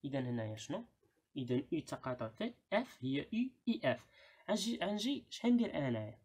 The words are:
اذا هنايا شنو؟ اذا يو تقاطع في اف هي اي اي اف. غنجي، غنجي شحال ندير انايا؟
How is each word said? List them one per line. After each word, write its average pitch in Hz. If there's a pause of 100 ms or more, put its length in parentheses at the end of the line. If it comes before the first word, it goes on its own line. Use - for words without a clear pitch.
اذا 139
هنايا 117
شنو؟ 190 (520)
اذا 127 (100)
يو 160
تقاطع 127
في 220 (180)
اف 226
هي 135
اي 240 (160)
اي 233
اف. - (440)
غنجي، 214
غنجي 208
شحال -
ندير 220
انايا؟ 110